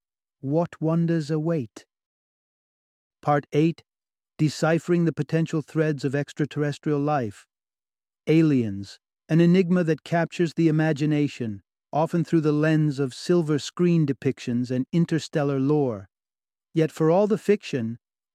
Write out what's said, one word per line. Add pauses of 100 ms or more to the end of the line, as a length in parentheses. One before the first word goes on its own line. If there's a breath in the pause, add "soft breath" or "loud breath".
(420)
what
wonders
await? (1400)
Part
eight, (560)
Deciphering
the
Potential
Threads
of
Extraterrestrial
Life. (800)
Aliens, (300)
an
enigma
that
captures
the
imagination, (300)
often
through
the
lens
of
silver
screen
depictions
and
interstellar
lore. (640)
Yet
for
all
the
fiction, (340)